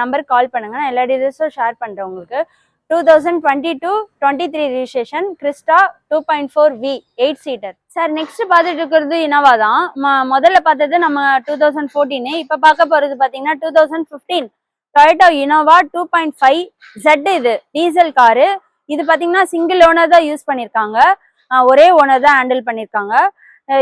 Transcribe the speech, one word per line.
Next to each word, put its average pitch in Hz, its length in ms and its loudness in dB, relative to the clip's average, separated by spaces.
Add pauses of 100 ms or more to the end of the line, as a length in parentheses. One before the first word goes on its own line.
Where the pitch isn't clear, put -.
நம்பருக்கு 262 320 -4
கால் 247 200 0
பண்ணுங்க, 220 260 -10
நான் 277 120 -4
எல்லா 247 200 -2
டீடைல்ஸும் 269 440 -4
ஷேர் 233 260 -6
பண்றேன் 196 260 -12
உங்களுக்கு. 185 320 -10 (500)
டூ 320 120 -2
தௌசண்ட் 320 420 0
ட்வென்டி 285 280 -2 (100)
டூ 349 100 -4 (300)
ட்வென்டி 285 320 -2
த்ரீ 302 180 -4
ரிஜிஸ்ட்ரேஷன், 254 560 -8 (120)
Crista 285 380 -2 (320)
டூ 302 60 -2 (140)
பாயிண்ட் 294 240 -4
ஃபோர் 302 260 2
வி, 269 140 -6 (300)
எயிட் 285 220 -4
சீட்டர். 208 300 -12 (180)
சார், 339 240 -4
நெக்ஸ்ட் 320 320 -10
பாத்துட்டு 339 300 0
இருக்கிறது 311 360 -2 (100)
Innova 285 320 4
தான். 220 240 0 (220)
ம-, 269 280 0
முதல்ல 330 340 2
பார்த்தது 302 380 0
நம்ம 285 160 -2 (260)
டூ 294 160 -6
தௌசண்ட் 294 320 -2
ஃபோர்டீன், 269 340 -4 (160)
இப்ப 302 220 -6
பார்க்க 311 260 4
போறது 277 300 0
பாத்தீங்கன்னா 269 400 -4
டூ 320 160 -4
தௌசண்ட் 311 320 0
ஃபிஃப்டீன் 294 380 -8 (480)
Toyota 320 300 6 (160)
Innova 302 340 4 (160)
டூ 349 80 -6 (140)
பாயிண்ட் 320 260 -2
ஃபைவ் 285 220 2 (420)
ஜெட். 302 240 2 (100)
இது 240 140 -2 (240)
டீசல் 339 340 0 (100)
காரு, 240 260 6 (480)
இது 285 160 -4
பாத்தீங்கன்னா 349 320 0 (100)
சிங்கிள் 339 360 0
ஓனர் 330 260 2
தான் 330 140 4
யூஸ் 294 220 -8
பண்ணிருக்காங்க, 220 480 -4 (520)
ஆ, 254 40 -2 (160)
ஒரே 285 160 8 (140)
ஓனர் 269 240 2
தான் 285 140 4
ஹேண்டில் 254 280 -2
பண்ணிருக்காங்க. 220 480 -6 (540)
ஆ, 269 140 0